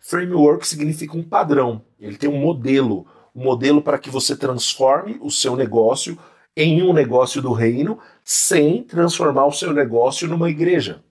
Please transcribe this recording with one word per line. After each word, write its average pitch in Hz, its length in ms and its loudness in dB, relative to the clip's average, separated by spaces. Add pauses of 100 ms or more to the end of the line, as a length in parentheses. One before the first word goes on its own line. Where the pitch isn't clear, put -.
Framework 170 640 2
significa 156 500 -6
um 165 60 -6
padrão. 135 600 0 (180)
Ele 104 160 -14
tem 147 120 -4
um 143 120 -2
modelo, 131 640 0 (260)
um 127 120 -14
modelo 131 360 2
para 147 160 -2
que 135 140 -10
você 127 240 -4
transforme 139 880 -2
o - 100 -8
seu 131 240 -2
negócio 123 640 0 (380)
em 160 260 2
um 185 100 4
negócio 127 480 2
do 131 120 -2
reino, 120 440 0 (280)
sem 170 580 2
transformar 160 640 0
o 143 60 2
seu 160 200 -4
negócio 131 540 0
numa 165 240 -2
igreja. 151 500 0 (100)